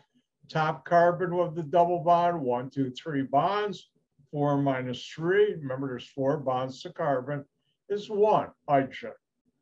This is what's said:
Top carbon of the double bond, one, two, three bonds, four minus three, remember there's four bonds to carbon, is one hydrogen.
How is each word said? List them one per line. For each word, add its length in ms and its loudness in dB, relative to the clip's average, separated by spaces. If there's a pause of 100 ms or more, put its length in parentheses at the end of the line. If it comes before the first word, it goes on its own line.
(480)
Top 380 -2
carbon 480 4
of 220 0
the 80 -6
double 380 2
bond, 380 4
one, 300 -2
two, 220 -4
three 320 -6
bonds, 680 0 (420)
four 260 0
minus 480 -2
three, 500 2
remember 340 -6
there's 180 -10
four 300 0
bonds 460 -4
to 100 -14
carbon, 500 -2 (460)
is 200 -6
one 380 2 (220)
hydrogen. 420 0 (500)